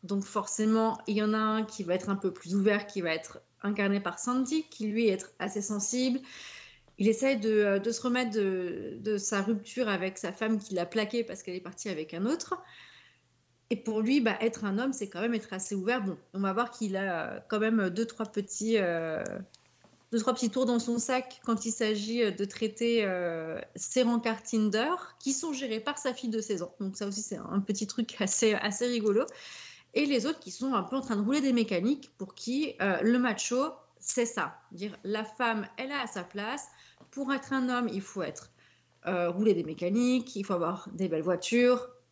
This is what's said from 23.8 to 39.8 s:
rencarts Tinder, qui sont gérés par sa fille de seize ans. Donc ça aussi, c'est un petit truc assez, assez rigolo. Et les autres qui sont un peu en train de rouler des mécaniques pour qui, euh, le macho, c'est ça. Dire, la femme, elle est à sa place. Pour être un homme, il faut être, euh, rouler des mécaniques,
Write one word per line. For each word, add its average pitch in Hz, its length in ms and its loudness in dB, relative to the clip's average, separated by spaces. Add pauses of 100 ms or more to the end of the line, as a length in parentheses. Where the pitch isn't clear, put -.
rencarts 226 400 2
Tinder, 220 480 2 (280)
qui 269 120 -2
sont 311 220 -2
gérés 247 260 -2
par 285 180 -4
sa 254 160 -2
fille 247 160 -4
de 220 120 0
seize 202 200 -2
ans. 175 200 -8
Donc 190 160 -4
ça 202 100 -4
aussi, 202 140 -4
c'est 208 160 -6
un 196 240 -2
petit 202 260 -2
truc - 320 -4
assez, 214 340 4
assez 208 320 0
rigolo. 226 400 2 (680)
Et 294 120 4
les 247 180 4
autres 311 140 -2
qui - 120 -14
sont 269 220 -2
un 196 100 2
peu 240 120 -4
en 269 60 0
train 247 140 -2
de 208 60 0
rouler 262 180 2
des 269 140 4
mécaniques 226 640 2
pour 190 160 -10
qui, 269 480 -2
euh, 190 200 4
le 240 180 6
macho, 254 540 0 (260)
c'est - 260 0
ça. 208 340 -4 (120)
Dire, 190 320 -10
la 214 200 -2
femme, 220 440 -2 (100)
elle 262 140 -6
est 285 80 -4
à 240 80 -4
sa 196 160 -8
place. 214 440 -6 (440)
Pour 269 200 -4
être 269 220 -2
un 254 160 2
homme, 247 240 2
il 190 80 -2
faut 190 220 -6
être, - 280 -8 (540)
euh, 175 240 2
rouler 202 240 4
des 170 100 2
mécaniques, 233 720 2